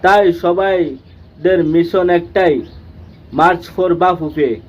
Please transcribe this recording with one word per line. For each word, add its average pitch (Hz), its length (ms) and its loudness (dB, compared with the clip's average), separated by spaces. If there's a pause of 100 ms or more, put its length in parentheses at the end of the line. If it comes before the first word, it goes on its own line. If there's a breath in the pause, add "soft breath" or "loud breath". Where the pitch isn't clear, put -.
তাই 202 200 4 (200)
সবাইদের 180 1120 -2 (140)
মিশন 170 340 0 (120)
একটাই, 170 360 0 (840)
মার্চ 170 240 2 (120)
for 180 180 0 (100)
বাফুফে 156 480 0 (180)